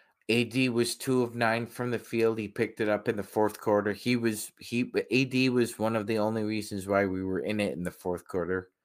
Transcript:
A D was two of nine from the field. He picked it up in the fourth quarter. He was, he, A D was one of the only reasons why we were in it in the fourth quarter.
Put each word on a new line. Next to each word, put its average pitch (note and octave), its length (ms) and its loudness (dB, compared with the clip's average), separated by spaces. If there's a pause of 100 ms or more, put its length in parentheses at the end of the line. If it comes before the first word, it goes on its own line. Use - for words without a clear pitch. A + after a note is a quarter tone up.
(300)
A A#2 160 4
D B2+ 240 0
was A#2 260 2
two B2+ 280 2
of A2+ 120 -4
nine A#2 300 2
from B2 260 -6
the A2+ 80 -2
field. A2+ 400 0
He G#2+ 80 -4
picked G#2+ 320 -4
it A2 80 0
up G#2 220 0
in A2 80 -2
the G#2 40 -4
fourth G#2 380 0
quarter. G#2 320 2
He B2 240 0
was, A2+ 460 -2
he, A#2+ 320 -4 (180)
A B2+ 140 4
D B2+ 240 2
was A#2+ 280 2
one A2 200 0
of G#2 100 -2
the A2 120 0
only A2 240 0
reasons G#2 440 -4
why G2 180 4
we F#2 160 -2
were F#2+ 180 -2
in G2+ 200 -2
it G2 140 0
in E2 100 -6
the F2 80 -4
fourth F2+ 340 -6
quarter. F2+ 440 -4 (160)